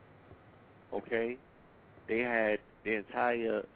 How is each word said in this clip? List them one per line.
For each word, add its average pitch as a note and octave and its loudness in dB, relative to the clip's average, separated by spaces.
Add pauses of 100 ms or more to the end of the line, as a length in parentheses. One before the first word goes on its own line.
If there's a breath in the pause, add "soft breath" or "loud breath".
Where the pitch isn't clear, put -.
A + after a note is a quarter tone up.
(920)
Okay? A#2 -2 (720)
They A2 0
had, A2+ 2 (240)
their A2 0
entire A#2 0 (100)